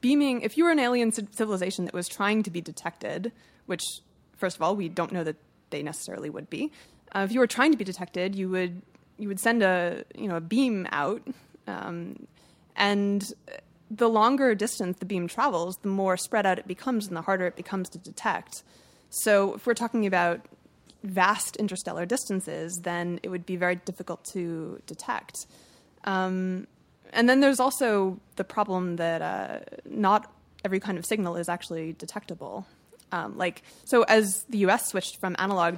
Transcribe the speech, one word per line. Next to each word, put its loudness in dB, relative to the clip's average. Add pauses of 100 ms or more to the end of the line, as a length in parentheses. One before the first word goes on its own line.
beaming, 4
if -2
you 6
were 6
an 6
alien 4
ci-, -4
civilization -2
that -8
was -4
trying 0
to -4
be -4
detected, -8 (360)
which, -6 (520)
first -4
of -4
all, 2
we -4
don't -4
know -2
that -4 (320)
they -6
necessarily -8
would -12
be. -6 (440)
Uh, 0
if 0
you 2
were 6
trying 4
to 4
be -4
detected, -6
you -4
would, -2 (360)
you -6
would -6
send 4
a, 2 (120)
you -6
know, -2
a -2
beam 0
out, -2 (420)
um, -8 (480)
and 2 (580)
the 2
longer 6
distance -2
the -8
beam -2
travels, -2
the -8
more 2
spread 0
out 4
it -14
becomes -2
and -8
the -6
harder 0
it -4
becomes -6
to -18
detect. -6 (460)
So 2
if -12
we're 2
talking 0
about 2 (580)
vast 2
interstellar -4
distances, -4
then -4
it -8
would -8
be -4
very 0
difficult -10
to -8
detect. -8 (580)
Um, -2 (440)
and 4
then 8
there's 6
also 2 (180)
the -2
problem 0
that, 0
uh, -4 (260)
not 2 (320)
every 0
kind -4
of -8
signal 0
is -4
actually -6
detectable. -12 (460)
Um, -6
like, -4 (220)
so 6
as 4
the -2
U 6
S 2
switched -6
from -2
analog 2